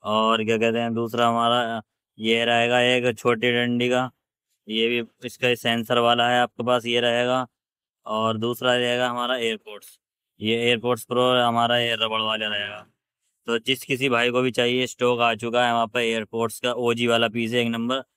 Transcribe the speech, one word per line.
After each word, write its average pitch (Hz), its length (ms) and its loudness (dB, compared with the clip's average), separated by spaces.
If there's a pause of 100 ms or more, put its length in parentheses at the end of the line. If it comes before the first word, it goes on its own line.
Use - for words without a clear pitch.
और 110 400 2
क्या 113 140 0
कहते 113 200 0
हैं, 117 160 -4
दूसरा 117 340 0
हमारा 117 540 0 (360)
ये 113 260 2
रहेगा 120 380 2
एक 123 360 2
छोटी 120 340 0
डंडी 120 360 0
का, 127 220 0 (580)
ये 110 200 0
भी 120 140 -2 (220)
इसका 123 320 -2
सेंसर 117 440 0
वाला 120 300 4
है 123 100 2
आपके 120 240 -2
पास, 120 220 0
ये 120 140 0
रहेगा। 123 460 0 (600)
और 110 320 -2
दूसरा 123 380 0
रहेगा 123 320 0
हमारा 120 280 -2
AirPods, 107 520 -6 (520)
ये 117 360 0
AirPods 120 300 -2
Pro 123 220 2 (100)
हमारा 117 400 2
ये 117 180 0
रबड़ 110 260 -2
वाला 110 260 -4
रहेगा। 104 380 -8 (600)
तो 117 120 -2
जिस 131 260 -4
किसी 135 240 -2
भाई 120 220 2
को 123 120 0
भी 127 80 0
चाहिए, 123 360 0
स्टॉक 123 340 -2
आ 117 160 2
चुका 117 300 0
है 120 60 2
वहाँ 117 140 2
पर 110 160 -4
AirPods 113 560 -2
का, 123 140 -2
ओजी 120 340 0
वाला 117 220 2
पीस 113 240 -4
है 123 80 2
एक 117 80 0
नंबर। 117 340 -2 (140)